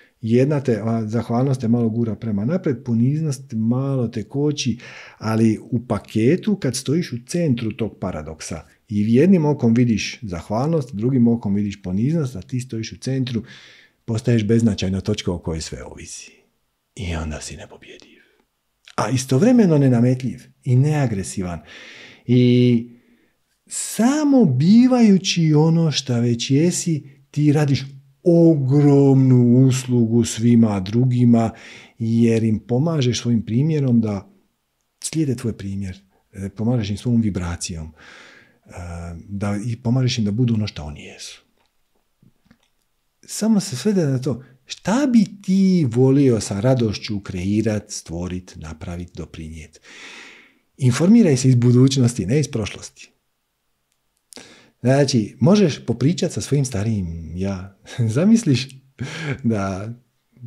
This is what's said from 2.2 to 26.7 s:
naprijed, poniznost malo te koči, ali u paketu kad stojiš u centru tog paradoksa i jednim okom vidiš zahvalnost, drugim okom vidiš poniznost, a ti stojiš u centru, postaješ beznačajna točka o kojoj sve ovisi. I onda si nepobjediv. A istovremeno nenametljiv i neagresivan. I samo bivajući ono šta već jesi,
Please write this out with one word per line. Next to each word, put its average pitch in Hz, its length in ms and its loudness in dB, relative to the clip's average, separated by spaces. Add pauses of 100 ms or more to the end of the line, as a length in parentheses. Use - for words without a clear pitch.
naprijed, 160 400 -2
poniznost 131 680 -2
malo 123 540 -2
te 104 160 -8
koči, 139 540 -4 (400)
ali 110 420 0 (120)
u 120 160 -4
paketu 135 680 -2
kad 139 200 -6
stojiš 165 380 -4
u 120 40 -8 (100)
centru 120 440 -2
tog 104 280 -8
paradoksa 80 640 -10 (260)
i 107 260 0
jednim 160 320 4
okom 143 280 2
vidiš 120 480 0
zahvalnost, 120 760 -6
drugim 120 320 0
okom 117 260 -2
vidiš 104 280 -4
poniznost, 127 540 -4
a 90 60 -12
ti 127 180 -8
stojiš 113 320 -10
u 95 60 -18
centru, 131 460 -6 (640)
postaješ 113 400 -2
beznačajna 101 560 0
točka 104 300 -4
o 87 60 -4
kojoj 80 240 -8
sve - 220 -14
ovisi. - 480 -18 (640)
I 87 200 -8
onda 78 260 -8
si 71 160 -14
nepobjediv. - 600 -20 (800)
A 107 140 -4
istovremeno 165 680 4
nenametljiv 127 640 2 (220)
i 123 120 2
neagresivan. 107 840 -2 (640)
I 123 640 4 (800)
samo 269 800 0
bivajući 190 1080 4
ono 160 380 4
šta 120 280 -2
već 120 320 0
jesi, 160 580 0 (220)